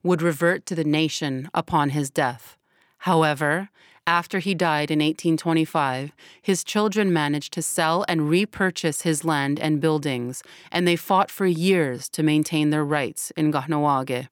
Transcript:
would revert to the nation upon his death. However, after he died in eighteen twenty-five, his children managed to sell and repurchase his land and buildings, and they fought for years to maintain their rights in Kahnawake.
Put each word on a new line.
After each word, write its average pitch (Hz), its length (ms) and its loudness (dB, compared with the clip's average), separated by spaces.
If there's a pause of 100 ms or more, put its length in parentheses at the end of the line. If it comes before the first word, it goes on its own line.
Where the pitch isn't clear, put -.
would 175 200 2
revert 170 440 0
to 190 80 -6
the 160 100 -2
nation 147 680 -2
upon 156 360 0
his 143 200 -4
death. 127 460 -4 (420)
However, 160 720 2 (360)
after 170 320 0
he 185 160 -2
died 151 360 0
in 151 100 2
eighteen 156 360 0
twenty-five, 147 760 -2 (300)
his 190 220 -2
children 208 480 0
managed 147 400 0
to 165 100 -6
sell 170 460 0
and 156 220 0
repurchase 180 720 0
his 160 220 0
land 143 360 0
and 156 200 0
buildings, 139 600 -2 (300)
and 175 160 2
they 170 80 4
fought - 340 0
for 190 160 -2
years 165 600 0
to - 140 -4
maintain 151 480 2
their 151 140 0
rights 143 520 -4
in 151 160 0
Kahnawake. 135 800 -2